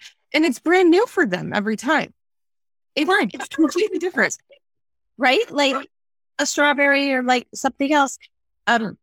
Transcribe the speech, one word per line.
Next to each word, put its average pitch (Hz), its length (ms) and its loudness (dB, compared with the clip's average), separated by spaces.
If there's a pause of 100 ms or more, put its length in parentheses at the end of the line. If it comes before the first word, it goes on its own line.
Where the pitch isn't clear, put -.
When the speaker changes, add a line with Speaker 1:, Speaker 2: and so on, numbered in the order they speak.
(320)
Speaker 1:
and 311 120 2
it's 330 160 -2
brand 359 300 4
new 392 160 4
for 339 200 0
them 175 260 -4
every 208 240 -2
time. 269 380 -2 (800)
It, 294 120 -2
Speaker 2:
Right. 370 280 0
Speaker 1:
it's - 140 -12
completely 359 500 0
different. 302 400 -2 (800)
Speaker 2:
Right? 277 320 2
Like 269 400 -2 (480)
a 285 80 -2
strawberry 277 640 2
or, 254 100 -2
like, 247 320 0
something 277 380 -2
else. 285 260 0 (480)
Um, 220 360 -2